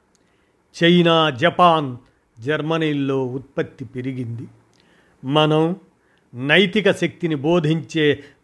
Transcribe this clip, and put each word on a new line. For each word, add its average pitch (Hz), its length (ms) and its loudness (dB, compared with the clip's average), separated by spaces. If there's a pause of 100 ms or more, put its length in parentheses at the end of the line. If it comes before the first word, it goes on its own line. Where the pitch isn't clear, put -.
(840)
చైనా, 170 460 4
జపాన్, 156 640 2 (460)
జర్మనీల్లో 147 840 -2
ఉత్పత్తి 131 580 -10
పెరిగింది. 123 640 -10 (760)
మనం 156 520 2 (580)
నైతిక 180 560 2
శక్తిని 170 440 -4
బోధించే 151 880 0 (200)